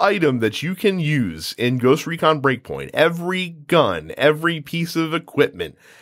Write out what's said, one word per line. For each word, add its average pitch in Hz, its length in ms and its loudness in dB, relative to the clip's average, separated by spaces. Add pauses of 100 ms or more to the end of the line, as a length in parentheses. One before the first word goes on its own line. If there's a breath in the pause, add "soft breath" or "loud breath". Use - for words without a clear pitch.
item 160 380 2
that 107 200 0
you 180 140 -4
can 190 240 0
use 123 580 -2
in 123 220 0
Ghost 156 300 2
Recon 160 340 0
Breakpoint, 127 500 -4
every 170 580 0
gun, 123 640 0
every 156 440 0
piece 165 360 -6
of 160 180 0
equipment, 107 640 -2 (240 soft breath)